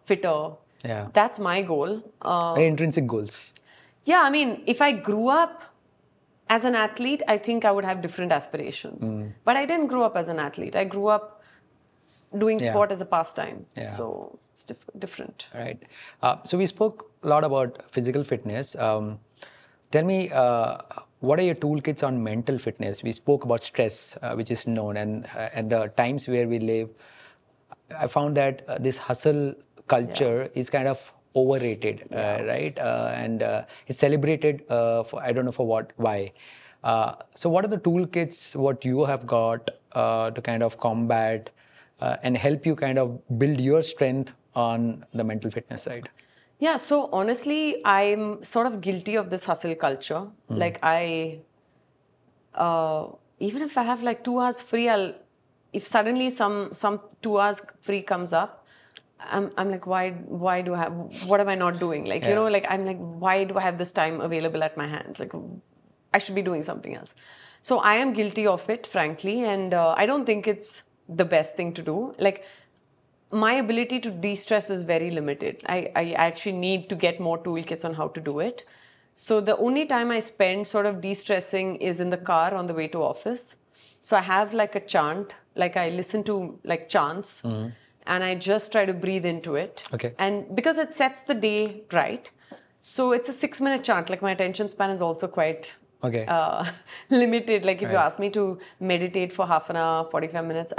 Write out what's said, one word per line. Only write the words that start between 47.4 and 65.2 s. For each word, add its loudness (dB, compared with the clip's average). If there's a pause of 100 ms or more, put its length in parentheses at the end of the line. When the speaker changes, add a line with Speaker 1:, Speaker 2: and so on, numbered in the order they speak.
Speaker 1:
I'm 4
sort 0
of -6
guilty -2
of 0
this -6
hustle -2
culture. -2 (200)
Speaker 2:
Hmm. -4
Speaker 1:
Like, -2
I, 0 (1160)
uh, 0 (320)
even -4
if -4
I 2
have, -2
like, -2
two 0
hours 0
free, 0
I'll, 2 (600)
if -6
suddenly 2
some, -2
some -2 (220)
two 2
hours 2 (200)
free -2
comes -4
up, -2 (540)
I'm, -4
I'm 0
like, -6
"Why, 0 (320)
why 2
do -2
I -2
have, -2 (320)
what 6
am 4
I 2
not 0
doing?" -2
Like, -2
you 2
Speaker 2:
Yeah. 6
Speaker 1:
know, 4
like, 2
I'm 0
like, -4
"Why 0
do -2
I 0
have 0
this -6
time 0
available 0
at -2
my -4
hands? -8
Like, -8 (800)